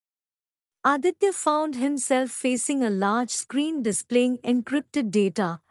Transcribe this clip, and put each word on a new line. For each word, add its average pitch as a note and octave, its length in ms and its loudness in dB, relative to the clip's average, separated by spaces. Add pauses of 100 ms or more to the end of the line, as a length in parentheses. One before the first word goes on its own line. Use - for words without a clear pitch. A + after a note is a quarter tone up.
(840)
Aditya E4 480 2
found D#4 440 0
himself C4 540 0
facing B3+ 520 -2
a A3+ 80 0
large G3+ 400 0
screen D4 520 -4
displaying A#3+ 560 0
encrypted B3 720 -2
data F#3 500 0 (100)